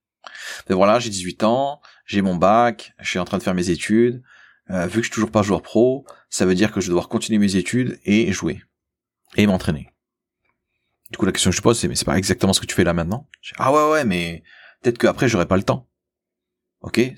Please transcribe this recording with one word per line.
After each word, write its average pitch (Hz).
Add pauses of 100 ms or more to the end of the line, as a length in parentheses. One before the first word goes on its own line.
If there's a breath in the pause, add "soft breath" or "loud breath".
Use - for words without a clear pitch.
(680 loud breath)
Ben -
voilà, 101
j'ai 117
dix-huit 92
ans, 139 (240 soft breath)
j'ai 101
mon 92
bac, 107
je -
suis -
en 90
train 101
de 90
faire 92
mes 90
études, 120 (480 soft breath)
euh, 92
vu 98
que -
je -
suis -
toujours 107
pas 107
joueur 98
pro, 127 (240 loud breath)
ça -
veut 92
dire 104
que 98
je 87
vais 87
devoir 87
continuer 110
mes 101
études 120
et 101
jouer. - (760)
Et 104
m'entraîner. 92 (1200)
Du -
coup, 101
la 92
question -
que 87
je -
pose, 117
c'est, « -
Mais -
c'est -
pas 71
exactement 95
ce -
que -
tu -
fais 95
là 85
maintenant ? » 85 (140)
Je -
dis, « -
Ah 131
ouais, 151
ouais, 156
mais 85 (380 loud breath)
peut-être 120
qu'après, 117
j'aurai 95
pas 95
le 98
temps. » - (880)
Ok, 82 (180)